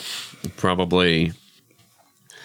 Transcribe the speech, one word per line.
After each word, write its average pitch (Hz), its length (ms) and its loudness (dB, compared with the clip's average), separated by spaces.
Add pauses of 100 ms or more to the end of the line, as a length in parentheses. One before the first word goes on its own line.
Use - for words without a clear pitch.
(580)
probably. 87 760 2 (1120)